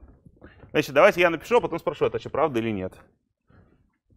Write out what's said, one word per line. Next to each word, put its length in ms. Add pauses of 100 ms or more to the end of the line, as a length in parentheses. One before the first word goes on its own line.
(720)
Значит, 240
давайте 280
я 80
напишу, 260
а 60
потом 160
спрошу, 260
это 120
вообще 120
правда 300
или 120
нет. 220 (1200)